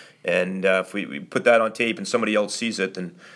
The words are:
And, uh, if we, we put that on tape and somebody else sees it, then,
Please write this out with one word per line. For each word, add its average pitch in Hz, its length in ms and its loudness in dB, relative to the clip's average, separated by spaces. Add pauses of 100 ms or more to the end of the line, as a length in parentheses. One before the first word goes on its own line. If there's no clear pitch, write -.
(260)
And, 92 400 0
uh, 95 200 4
if - 80 -14
we, 101 120 -6
we 71 160 -10
put - 240 -4
that 117 160 8
on 110 100 0
tape 113 260 -2
and 101 100 -10
somebody 107 280 0
else 104 200 0
sees 113 240 -4
it, 92 160 -2
then, 87 200 -10 (200)